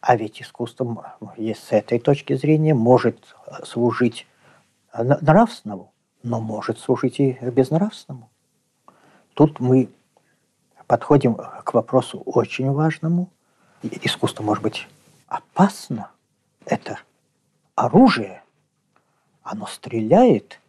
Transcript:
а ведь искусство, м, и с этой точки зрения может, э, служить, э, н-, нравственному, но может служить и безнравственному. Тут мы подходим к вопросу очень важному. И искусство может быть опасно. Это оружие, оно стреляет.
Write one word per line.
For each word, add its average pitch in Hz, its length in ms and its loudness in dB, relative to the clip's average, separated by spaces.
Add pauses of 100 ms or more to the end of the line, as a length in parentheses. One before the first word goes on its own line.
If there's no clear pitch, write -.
а - 160 2
ведь 107 260 -10
искусство, - 420 -8 (360)
м, 110 160 -16
и 110 180 -6
с - 180 -8
этой 117 260 2
точки 123 360 0
зрения 156 400 2
может, 120 600 2 (120)
э, - 180 -18
служить, 120 640 -2 (640)
э, 117 100 -6
н-, 131 180 2
нравственному, 170 720 2 (300)
но 117 180 -4
может 110 380 -8
служить 127 400 -4
и 139 220 2
безнравственному. 131 880 -2 (1040)
Тут 147 240 4
мы 127 300 2 (1000)
подходим 131 480 2
к - 400 -10
вопросу 123 460 -2
очень 131 500 -4
важному. 160 580 -2 (540)
И 107 60 -8 (180)
искусство - 380 -4
может 104 180 -4
быть - 240 -8 (400)
опасно. - 840 -4 (540)
Это - 340 -8 (760)
оружие, 120 680 2 (1000)
оно 107 240 -12
стреляет. 127 1040 2